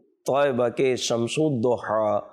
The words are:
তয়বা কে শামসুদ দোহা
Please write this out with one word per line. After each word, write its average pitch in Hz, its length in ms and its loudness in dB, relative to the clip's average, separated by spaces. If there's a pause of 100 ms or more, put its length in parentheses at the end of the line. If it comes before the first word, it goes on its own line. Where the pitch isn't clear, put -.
(280)
তয়বা 127 420 2
কে 127 280 0
শামসুদ 120 640 -2
দোহা 107 600 0 (120)